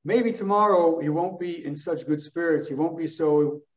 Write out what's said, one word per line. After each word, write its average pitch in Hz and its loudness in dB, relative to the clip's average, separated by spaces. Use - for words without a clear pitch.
Maybe 226 2
tomorrow 196 2
he 143 -2
won't 175 -2
be 175 -8
in 147 -6
such 160 -6
good 147 -2
spirits. 165 -2
He 139 -6
won't 160 -2
be 165 -4
so 147 0